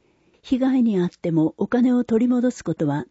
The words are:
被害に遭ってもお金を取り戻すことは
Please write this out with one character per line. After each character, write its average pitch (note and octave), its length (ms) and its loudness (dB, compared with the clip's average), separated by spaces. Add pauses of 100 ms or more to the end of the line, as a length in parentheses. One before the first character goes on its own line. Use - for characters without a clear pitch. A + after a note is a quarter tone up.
(420)
被 B3+ 160 -4
害 C4 240 0
に G#3+ 160 0
遭 F3+ 80 2
っ - 40 -6
て - 220 -6
も D#3+ 260 0
お G3+ 80 0
金 B3 260 2
を B3 120 0
取 A3+ 220 0
り - 20 2
戻 B3 220 0
す - 140 -10
こ E3 100 -4
と D#3+ 120 -2
は C#3+ 240 -2